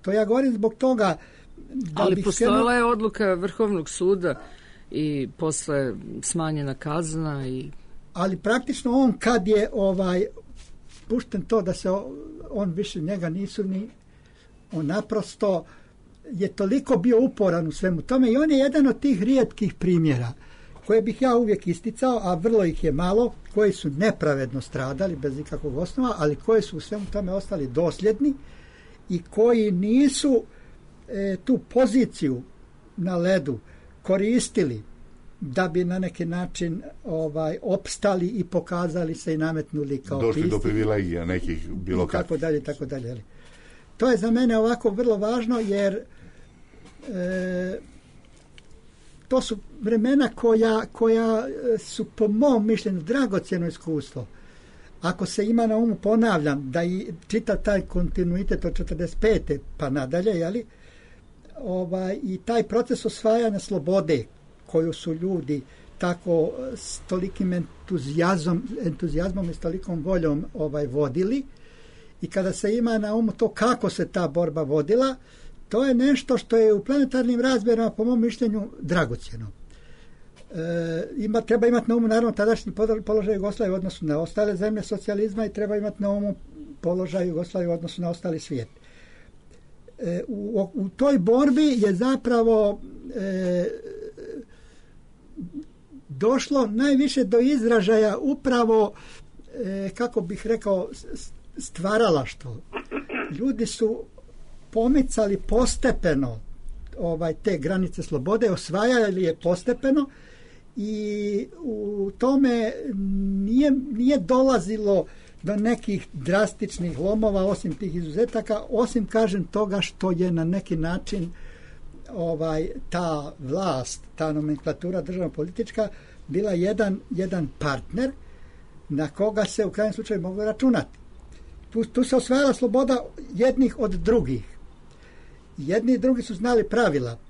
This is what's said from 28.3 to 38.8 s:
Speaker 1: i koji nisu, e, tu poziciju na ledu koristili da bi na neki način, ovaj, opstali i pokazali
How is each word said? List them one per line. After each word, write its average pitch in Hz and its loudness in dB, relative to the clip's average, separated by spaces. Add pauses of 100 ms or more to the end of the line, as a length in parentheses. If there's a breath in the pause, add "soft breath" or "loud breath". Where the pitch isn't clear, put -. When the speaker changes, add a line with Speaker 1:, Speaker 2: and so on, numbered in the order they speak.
Speaker 1:
i 175 -2
koji 220 4
nisu, 240 4 (640 soft breath)
e, 196 -2
tu 262 2
poziciju 202 2 (540)
na 180 -2
ledu 170 0 (440 soft breath)
koristili 190 2 (580)
da 180 -2
bi 175 0
na 180 -2
neki 180 -6
način, 175 -4 (220)
ovaj, 160 -4
opstali 190 0
i 196 -2
pokazali 175 -2